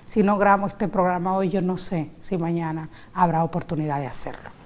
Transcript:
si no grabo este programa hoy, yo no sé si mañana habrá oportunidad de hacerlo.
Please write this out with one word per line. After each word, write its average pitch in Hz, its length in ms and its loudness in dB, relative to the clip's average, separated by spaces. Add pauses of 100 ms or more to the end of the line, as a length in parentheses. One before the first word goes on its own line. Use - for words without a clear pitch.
si - 180 0
no 202 140 4
grabo 202 300 4
este 196 220 -2
programa 180 480 0
hoy, 190 120 0
yo 185 140 0
no 180 140 0
sé 160 340 -4 (100)
si - 160 -6
mañana 165 520 -2 (260)
habrá 170 300 4
oportunidad 151 560 -2
de 139 60 -6
hacerlo. - 440 -10 (160)